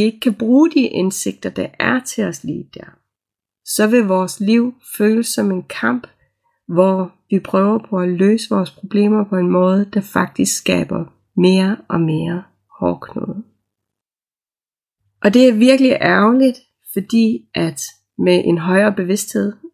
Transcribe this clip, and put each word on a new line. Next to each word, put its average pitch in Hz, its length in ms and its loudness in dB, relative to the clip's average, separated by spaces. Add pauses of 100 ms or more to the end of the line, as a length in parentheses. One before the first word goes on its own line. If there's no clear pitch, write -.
ikke 220 180 -2
kan 226 140 0
bruge 262 360 2
de 285 100 0
indsigter, 190 680 -4
der 190 160 -8 (120)
er 254 220 0
til - 240 -6
os 170 200 -8
lige - 300 -10
der, - 240 -20 (680)
så - 220 -2
vil 226 180 4
vores 185 360 -2
liv 233 340 2 (240)
føles 220 280 2
som 208 240 -2
en 180 120 -4
kamp, 240 440 -6 (600)
hvor 185 440 0 (180)
vi 196 100 0
prøver 202 380 0 (120)
på 190 80 -2
at 180 100 -2
løse 202 460 0
vores 190 160 -2
problemer 208 540 0
på 196 120 -4
en 180 140 0
måde, 185 440 2
der 202 60 0
faktisk - 560 -4
skaber - 480 -2 (320)
mere 190 400 2 (120)
og 170 120 -2
mere 165 420 -4 (380)
hårdknude. - 640 -6 (1800)
Og 208 120 2
det 254 140 8
er 240 40 4
virkelig 254 480 4
ærgerligt, 233 580 2 (360)
fordi 226 600 -2
at 165 260 -4 (380)
med 180 260 2
en 170 140 0
højere 190 340 2
bevidsthed 202 600 -4 (220)